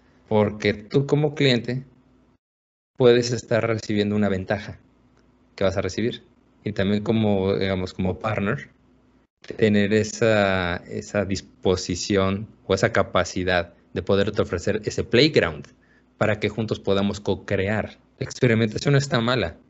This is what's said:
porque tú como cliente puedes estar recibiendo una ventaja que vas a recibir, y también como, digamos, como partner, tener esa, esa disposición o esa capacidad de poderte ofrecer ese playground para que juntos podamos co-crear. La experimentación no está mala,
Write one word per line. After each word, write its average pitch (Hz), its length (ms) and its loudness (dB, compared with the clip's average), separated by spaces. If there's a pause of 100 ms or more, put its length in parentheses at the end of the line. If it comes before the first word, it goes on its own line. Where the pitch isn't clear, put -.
(280)
porque 104 460 2
tú - 320 0
como 147 280 0
cliente 131 500 0 (1120)
puedes 120 360 6
estar 113 340 -2
recibiendo 104 500 0
una 104 120 2
ventaja 98 500 -4 (800)
que 98 80 -2
vas 95 120 2
a 98 60 -2
recibir, 110 400 -4 (400)
y 107 100 -6
también 104 300 0
como, 104 520 2
digamos, 95 380 -2
como 92 260 -4
partner, 104 520 -4 (840)
tener 104 360 2
esa, 101 840 2 (120)
esa 107 360 -4
disposición 95 1200 -2 (200)
o 95 80 2
esa 98 180 2
capacidad 92 840 0 (180)
de 92 100 -6
poderte 98 380 0
ofrecer 98 440 -2
ese - 180 -4
playground 117 640 2 (500)
para 104 220 0
que 104 100 -2
juntos 110 300 -4
podamos 98 400 0
co-crear. 98 800 -4 (220)
La - 40 -6
experimentación 113 680 0
no 139 60 6
está 135 220 0
mala, 113 360 -2 (140)